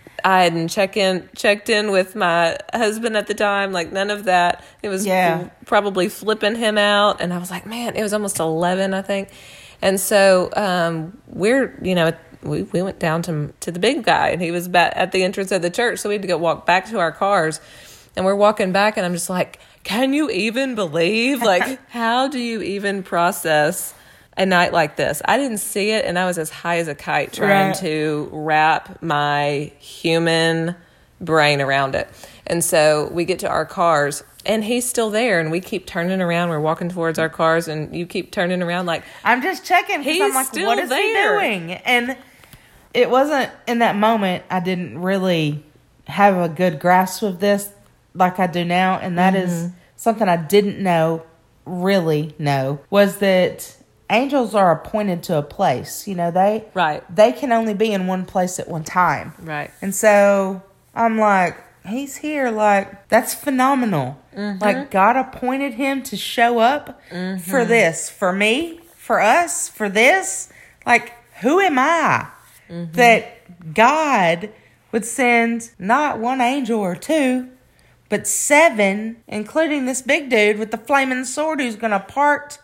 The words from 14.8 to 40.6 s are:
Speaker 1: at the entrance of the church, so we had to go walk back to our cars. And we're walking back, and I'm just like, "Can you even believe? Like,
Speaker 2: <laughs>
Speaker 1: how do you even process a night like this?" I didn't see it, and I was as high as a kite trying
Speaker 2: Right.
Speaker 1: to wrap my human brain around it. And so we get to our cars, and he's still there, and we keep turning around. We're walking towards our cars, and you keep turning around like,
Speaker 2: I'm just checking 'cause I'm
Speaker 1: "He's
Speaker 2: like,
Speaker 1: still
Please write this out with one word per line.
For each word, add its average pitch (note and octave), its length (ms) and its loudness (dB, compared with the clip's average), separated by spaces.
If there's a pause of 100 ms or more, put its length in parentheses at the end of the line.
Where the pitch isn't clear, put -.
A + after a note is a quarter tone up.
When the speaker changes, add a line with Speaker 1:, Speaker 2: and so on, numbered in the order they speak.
Speaker 1:
at F3+ 140 0
the F#3+ 120 0
entrance G3 280 -2
of F#3 100 0
the F3 80 0
church, G3+ 300 -2
so G#3 100 -4
we G#3 60 -2
had G3+ 60 -4
to F#3+ 60 -8
go F3 100 0
walk E3 280 -2
back F#3 240 2
to A3 100 -4
our E3 120 0
cars. F3+ 480 0 (560)
And F#3 100 -2
we're G3 100 2
walking G#3 360 2
back, G#3 260 2
and F#3+ 80 -2
I'm F3 80 -2
just E3 160 -6
like, F3+ 300 -8 (240)
"Can C4 300 0
you D4 160 0
even A#3 460 -2
believe? G#3 640 0
Like, A#3 440 2
Speaker 2:
<laughs> - 40 -20
Speaker 1:
how A#3+ 400 0
do B3 100 -6
you A3+ 220 -6
even G3 420 -4
process E3+ 880 0 (440)
a F#3+ 80 2
night F3+ 260 2
like D#3 240 0
this?" - 300 -2
I A3 120 2
didn't C4 200 -2
see G#3 340 -4
it, A3 140 0
and F3 120 -2
I F#3 80 0
was F3+ 120 -2
as D#3+ 120 -6
high E3+ 280 -4
as E3 100 -2
a D3 80 -8
kite D3+ 380 -4
trying G3 380 2
Speaker 2:
Right. F#3 80 -4
Speaker 1:
to D#3 520 -2
wrap D#3 680 0
my D3 800 -2
human E3 960 0 (440)
brain D3+ 420 2
around C#3 340 0
it. - 140 -4 (380)
And E3 160 -2
so D3+ 480 2
we E3+ 140 -2
get F3 140 -4
to - 100 -4
our D#3+ 160 -2
cars, D3+ 580 0 (220)
and A3 180 0
he's A#3+ 240 -2
still A3+ 220 -2
there, G#3+ 320 0
and D#3 100 -2
we E3+ 80 -2
keep F#3 260 -8
turning F#3 360 -2
around. E3+ 280 0
We're D#3 100 -2
walking D#3+ 300 -2
towards E3 300 -4
our D#3+ 100 0
cars, E3 380 0
and D#3 260 -8
you E3 120 -6
keep E3+ 260 -8
turning F3+ 300 -2
around F3 240 -4
like, E3 180 -4 (220)
Speaker 2:
I'm B3 160 2
just F4 240 -4
checking F#4 320 2
'cause C#4 100 -6
I'm D#4 60 0
Speaker 1:
"He's F#4+ 220 0
Speaker 2:
like, C4 100 0
Speaker 1:
still F4+ 220 -4